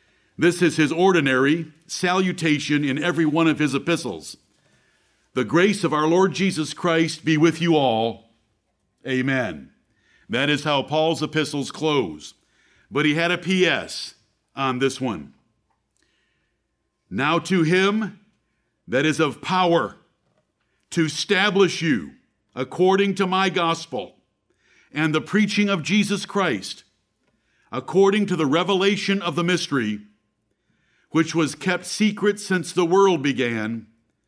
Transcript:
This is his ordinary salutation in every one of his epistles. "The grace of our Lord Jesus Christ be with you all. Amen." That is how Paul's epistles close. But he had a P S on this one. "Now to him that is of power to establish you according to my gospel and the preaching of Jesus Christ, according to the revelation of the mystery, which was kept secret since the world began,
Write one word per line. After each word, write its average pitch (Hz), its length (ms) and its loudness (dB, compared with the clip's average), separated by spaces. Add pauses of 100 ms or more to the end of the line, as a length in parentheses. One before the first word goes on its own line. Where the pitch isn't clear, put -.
(380)
This 170 240 2
is 165 140 2
his 156 160 2
ordinary 160 800 2 (160)
salutation 160 960 0
in 139 180 -2
every 165 240 0
one 160 220 2
of 147 100 2
his 147 160 0
epistles. 131 640 -4 (1000)
"The 123 100 -2
grace 170 380 2
of 147 100 0
our 151 140 0
Lord 175 280 2
Jesus 156 380 -2
Christ 165 520 0
be 160 120 2
with 165 240 2
you 170 160 2
all. 117 560 -2 (720)
Amen." 127 680 -4 (580)
That 131 200 0
is 143 140 -2
how 147 180 0
Paul's 156 400 0
epistles 151 480 -4
close. 127 640 -4 (560)
But 151 160 0
he 147 80 2
had 170 160 0
a 175 80 0
P 180 260 0
S 131 480 -4 (420)
on 131 240 -2
this - 220 0
one. 87 320 -6 (1800)
"Now 143 300 0
to 170 240 0
him 190 580 0 (680)
that 131 200 0
is 151 140 0
of 147 200 0
power 170 560 0 (920)
to 160 160 0
establish 190 720 0
you 123 300 0 (440)
according 190 600 2
to 196 120 0
my 185 220 0
gospel 165 720 -4 (720)
and 156 220 -2
the 156 80 0
preaching 202 480 0
of 185 120 -2
Jesus 202 440 0
Christ, 156 580 -4 (880)
according 196 540 2
to 175 100 -2
the 156 80 0
revelation 196 800 0
of 170 120 -4
the 170 100 0
mystery, 131 560 -2 (1080)
which 160 260 0
was 160 200 0
kept - 320 -4
secret 208 520 0
since 185 320 -4
the 180 140 0
world 180 380 4
began, 117 640 -2 (420)